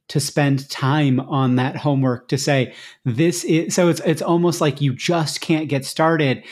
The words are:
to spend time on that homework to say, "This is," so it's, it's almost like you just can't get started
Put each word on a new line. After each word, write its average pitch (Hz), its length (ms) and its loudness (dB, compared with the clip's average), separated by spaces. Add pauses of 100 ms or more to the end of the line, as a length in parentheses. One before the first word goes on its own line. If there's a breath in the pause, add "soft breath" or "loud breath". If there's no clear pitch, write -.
to 151 120 -2
spend 139 480 0
time 139 520 0
on 131 360 0
that 131 180 -2
homework 131 540 0
to 147 80 0
say, 135 380 0 (300 loud breath)
"This 160 400 0
is," 170 300 0
so 180 140 4
it's, 160 120 0
it's 156 200 0
almost 170 400 0
like 147 220 0
you 135 120 2
just 170 460 -2
can't 156 300 -2
get 135 160 -2
started 156 640 2